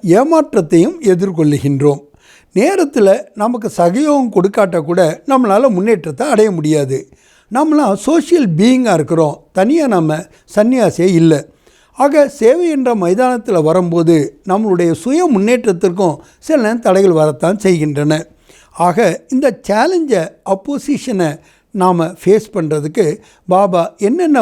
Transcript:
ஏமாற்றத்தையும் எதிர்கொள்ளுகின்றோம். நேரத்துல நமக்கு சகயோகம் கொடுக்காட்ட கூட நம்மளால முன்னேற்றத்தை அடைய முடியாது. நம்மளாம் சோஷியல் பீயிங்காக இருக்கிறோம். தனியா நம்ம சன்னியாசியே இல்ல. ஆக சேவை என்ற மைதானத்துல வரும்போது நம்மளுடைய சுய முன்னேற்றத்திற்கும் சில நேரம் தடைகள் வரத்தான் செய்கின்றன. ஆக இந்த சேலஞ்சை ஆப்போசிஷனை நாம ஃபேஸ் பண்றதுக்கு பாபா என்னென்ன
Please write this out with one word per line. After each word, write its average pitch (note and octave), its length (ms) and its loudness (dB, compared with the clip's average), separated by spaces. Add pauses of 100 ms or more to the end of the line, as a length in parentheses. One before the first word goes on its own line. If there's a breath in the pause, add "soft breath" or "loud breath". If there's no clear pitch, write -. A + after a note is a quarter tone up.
ஏமாற்றத்தையும் B3+ 960 2
எதிர்கொள்ளுகின்றோம். D3 1000 0 (520 soft breath)
நேரத்துல C#4+ 520 0 (260)
நமக்கு A3 360 -4
சகயோகம் B3+ 640 0
கொடுக்காட்ட F#3+ 500 0
கூட F3 200 -2 (240)
நம்மளால B3+ 440 2
முன்னேற்றத்தை F#3 580 -2
அடைய A3 240 2
முடியாது. D3+ 480 -2 (520 soft breath)
நம்மளாம் C4+ 480 0
சோஷியல் D4+ 520 0
பீயிங்காக A3+ 440 2
இருக்கிறோம். D#3 400 0 (160)
தனியா C#4 360 0
நம்ம E3 300 0 (320 soft breath)
சன்னியாசியே G#3 640 0
இல்ல. E3 300 4 (560 soft breath)
ஆக C#4+ 340 2
சேவை D#4+ 380 2
என்ற B3+ 260 -2
மைதானத்துல G#3 680 0
வரும்போது E3+ 540 2 (280)
நம்மளுடைய F#3 500 0
சுய D#4 340 -2
முன்னேற்றத்திற்கும் G3 920 0 (200 loud breath)
சில D#4 200 -2
நேரம் A3+ 260 -2
தடைகள் F#3 340 2
வரத்தான் D#3+ 440 -2
செய்கின்றன. D3+ 600 0 (520 soft breath)
ஆக F3 360 0 (160)
இந்த C4+ 200 -2 (140)
சேலஞ்சை A3+ 640 0 (220)
ஆப்போசிஷனை G3 840 -4 (440 soft breath)
நாம F#3 380 0
ஃபேஸ் G#3+ 340 0
பண்றதுக்கு D#3 560 -4 (440 soft breath)
பாபா F3+ 340 2 (180)
என்னென்ன D4 420 0